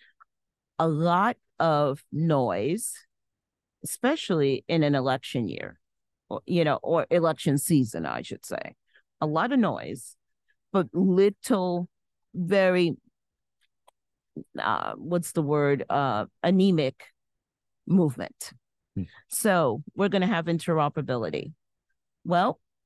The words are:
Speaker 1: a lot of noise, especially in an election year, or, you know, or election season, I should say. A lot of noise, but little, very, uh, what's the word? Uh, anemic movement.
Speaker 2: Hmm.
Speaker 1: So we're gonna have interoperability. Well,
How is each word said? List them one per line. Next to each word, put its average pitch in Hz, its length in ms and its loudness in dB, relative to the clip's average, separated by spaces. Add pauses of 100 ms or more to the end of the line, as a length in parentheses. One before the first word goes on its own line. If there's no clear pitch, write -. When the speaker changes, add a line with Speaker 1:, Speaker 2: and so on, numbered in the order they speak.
(760)
Speaker 1:
a 160 100 0
lot 175 500 0 (220)
of 147 520 0
noise, 139 800 0 (920)
especially 160 840 0
in 165 160 2
an 143 120 2
election 131 520 -2
year, - 320 -10 (500)
or, - 160 -8
you 170 180 0
know, 147 200 0
or 165 260 0
election 160 480 2
season, 127 480 0
I 60 160 -6
should - 240 -12
say. - 300 -10 (440)
A 160 60 -2
lot 160 260 -2
of 277 80 2
noise, 123 560 -4 (560)
but 190 220 0
little, 185 960 2 (440)
very, 180 640 2 (1600)
uh, 55 380 -4
what's 170 380 -4
the 170 80 0
word? 143 480 2
Uh, 123 360 0 (180)
anemic 180 600 2 (840)
movement. - 640 0 (420)
Speaker 2:
Hmm. 101 80 -4 (240)
Speaker 1:
So 156 560 0 (120)
we're 196 140 0
gonna 185 180 2
have 170 180 0
interoperability. 147 1080 -2 (680)
Well, 175 360 0 (260)